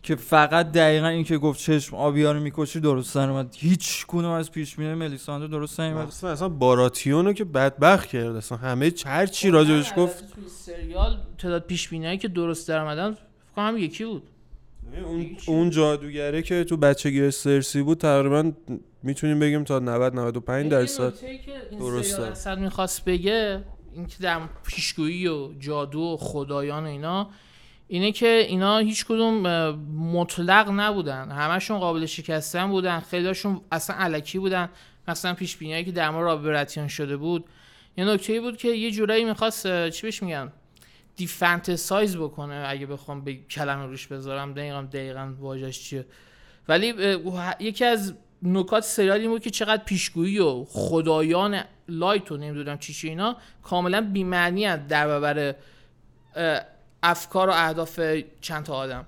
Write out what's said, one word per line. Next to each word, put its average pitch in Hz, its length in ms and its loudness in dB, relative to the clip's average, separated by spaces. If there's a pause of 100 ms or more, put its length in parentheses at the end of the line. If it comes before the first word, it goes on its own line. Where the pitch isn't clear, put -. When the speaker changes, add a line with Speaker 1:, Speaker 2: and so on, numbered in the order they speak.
Speaker 1:
که 156 120 0
فقط 156 560 4
دقیقاً 156 360 6
این 165 160 0
که 160 140 0
گفت 143 220 2
چشم 151 360 0
آبیا 147 360 4
رو 147 80 0
می‌کشی 147 400 -4
درست 135 360 0
در 135 140 2
اومد. 135 280 -4
هیچ - 500 0
کدوم 170 240 0
از 160 200 -2
پیش 156 240 -8
بینی 156 180 -4
ملیساندرا 147 540 -6
درست 151 320 -6
نیومد. 156 260 -2
Speaker 2:
مخصوصاً 175 240 -8
اصلاً 165 200 -2
باراتیونو 135 840 4
که 208 100 -2
بدبخت 143 680 4
کرد 117 260 -2
اصلاً. 113 220 -8
همه 127 340 2
چ-، 170 160 -10
هر 160 180 2
چی 196 220 0
Speaker 3:
خب، 180 60 8
Speaker 2:
راجبش 151 380 8
Speaker 3:
نه، 196 60 -2
Speaker 2:
گفت. 180 240 2
Speaker 3:
البته - 140 -20
توی 202 140 -16
سریال 170 680 -2 (200)
تعداد 170 280 -2
پیش 175 240 -4
بینی‌هایی 165 280 -4
که 214 100 -4
درست 170 400 -2
در 160 120 0
اومدن، 156 340 -2
فکر - 80 -14 (340)
کنم 214 220 -2
یکی 180 280 -4
بود. 214 180 -8 (840)
Speaker 2:
اون، 165 160 -4
Speaker 3:
یکی. - 300 -6
Speaker 2:
اون 170 180 6
جادوگره 147 720 0
که 175 220 0
تو 170 140 -2
بچگی 139 540 4
سرسی 139 500 2
بود، 156 160 2
تقریباً 147 540 4 (520)
می‌تونیم 147 360 0
بگیم 147 240 2
تا 135 160 0
نود، 123 360 2
نود 120 220 -2
و - 20 -2
پنج 139 320 -2
درصد 127 320 2
Speaker 3:
یه 127 40 2
نکته‌ای 262 300 -8
که - 140 -16 (200)
این 208 80 -12
Speaker 2:
درسته. 123 340 -2
Speaker 3:
سریال 113 180 -4
اصلاً 95 240 -6
می‌خواست 185 500 -4
بگه، 196 580 0 (300)
این 170 120 -10
که - 160 -14
در 170 180 0 (240)
پیشگویی 175 640 -2
و 147 220 -4 (100)
جادو 143 400 -4
و 165 180 -2
خدایان 143 680 -4
و 156 40 -6
اینا، 170 420 -4 (580)
اینه 190 240 2
که 226 380 6
اینا 196 280 4
هیچ 220 280 0
کدوم، 220 400 2
اه، 165 260 2 (400)
مطلق 175 640 4
نبودن، 165 560 -2
همشون 175 480 -2
قابل 165 260 0
شکستن 160 600 -4
بودن، 185 320 0
خیلی‌هاشون 185 640 -2 (100)
اصلاً - 280 -4
الکی 165 400 -2
بودن. 185 300 -2 (380)
مثلاً 180 260 -4
پیش 180 240 -8
بینی‌هایی 160 280 -6
که 185 60 -6
در 165 180 0
مورد 160 160 -2
رابرت 156 200 0
براتیون 147 420 -2
شده 143 300 -4
بود، 170 280 -4 (520)
یه 185 80 -2
نکته‌ای 214 340 0
بود 233 180 -6
که 240 100 -2
یه 226 240 0
جورایی 220 340 2
می‌خواست، 220 400 -2
اه، 175 240 0
چی 165 120 -10
بهش 214 220 -6
می‌گن، 147 280 -6 (640)
دیفنتسایز 180 1000 0
بکنه، 143 500 -8
اگه 139 180 -6
بخوام 139 360 -10
به 139 120 -8
کلمه 139 520 -6
روش 131 220 -12
بذارم، 135 460 -8
دقیقاً، 143 280 -8
دقیقاً 135 580 -10
واژه‌اش 135 440 -8
چیه. 131 220 -10 (600)
ولی، 202 300 4
اه، 180 600 -2
یکی 214 260 -2
از 208 280 2 (300)
نکات 185 400 2
سریال 202 360 2
این 226 100 -2
بود 226 120 0
که 233 80 -6
چقدر 208 340 0
پیشگویی 185 560 -2
و 131 300 4
خدایان 160 920 2 (260)
لایت 175 440 0
و 147 60 -8
نمی‌دونم 147 400 -8
چی 151 160 -14
چی 160 160 -8
اینا 202 260 -2 (280)
کاملاً 185 500 0
بی‌معنی 180 520 0
هن 151 220 -2
در 151 200 2
برابر، 147 480 0 (800)
اه، 160 240 0 (440)
افکار 185 460 2
و - 60 4
اهداف 165 440 0 (420)
چند 151 220 -8
تا 151 120 -8
آدم. 131 320 -8